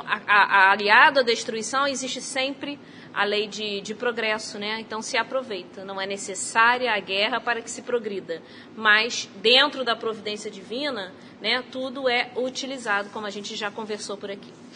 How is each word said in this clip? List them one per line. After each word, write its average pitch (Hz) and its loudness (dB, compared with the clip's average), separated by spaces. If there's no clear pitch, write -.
a, 208 -2
a, 196 8
a - 8
aliado 220 6
à 269 6
destruição 226 -2
existe 262 -6
sempre 277 -6
a 202 0
lei 208 0
de, 202 -6
de 202 -10
progresso, 220 -4
né? 214 -6
Então 220 -8
se 233 -2
aproveita. 220 -6
Não 196 -8
é 190 -4
necessária 226 2
a 202 -2
guerra 202 -2
para 233 -4
que - -12
se - -12
progrida, 196 -6
mas 220 4
dentro 262 4
da 233 0
providência 214 -6
divina, 196 -8
né, 233 -2
tudo 262 -4
é 240 2
utilizado, 240 -4
como 214 -8
a 202 -6
gente 202 -10
já 208 -6
conversou 208 -8
por 196 -10
aqui. 202 -14